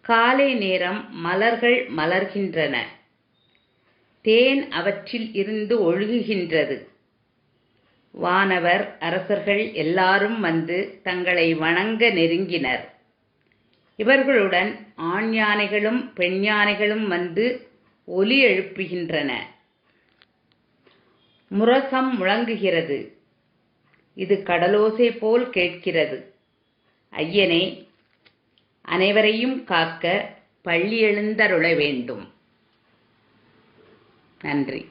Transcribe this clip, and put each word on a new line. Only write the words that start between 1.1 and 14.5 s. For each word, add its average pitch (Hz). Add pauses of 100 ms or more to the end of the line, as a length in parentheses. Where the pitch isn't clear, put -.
மலர்கள் 226
மலர்கின்றன. 165 (1400)
தேன் 254
அவற்றில் 202
இருந்து 214
ஒழுகுகின்றது. 175 (1200)
வானவர், 180
அரசர்கள் 202
எல்லாரும் 185
வந்து 170
தங்களை 180
வணங்க 190
நெருங்கினர். 165 (1040)
இவர்களுடன் 214